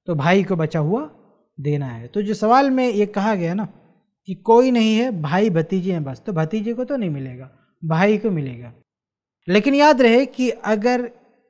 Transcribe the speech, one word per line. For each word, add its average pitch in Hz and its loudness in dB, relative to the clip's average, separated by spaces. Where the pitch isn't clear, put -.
तो 175 -2
भाई 175 2
को 190 -2
बचा 160 -2
हुआ 226 -2
देना 143 -4
है। 120 -12
तो 208 -6
जो 208 -4
सवाल 247 4
में 254 0
ये 208 0
कहा 208 -2
गया 170 -4
ना 202 -4
कि 190 -8
कोई 240 4
नहीं 220 2
है, 240 0
भाई 180 0
भतीजे 170 -2
हैं 165 -2
बस, 131 -10
तो 208 -8
भतीजे 202 -2
को 254 -6
तो 285 -6
नहीं 202 -4
मिलेगा, 131 -10
भाई 185 2
को 214 -2
मिलेगा। 123 -6
लेकिन 214 2
याद 294 6
रहे 240 6
कि 254 -2
अगर 233 -2